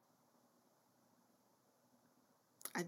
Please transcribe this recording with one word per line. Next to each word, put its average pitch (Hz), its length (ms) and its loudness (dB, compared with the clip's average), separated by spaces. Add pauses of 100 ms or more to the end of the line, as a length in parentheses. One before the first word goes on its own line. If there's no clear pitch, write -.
(2750)
I 175 120 12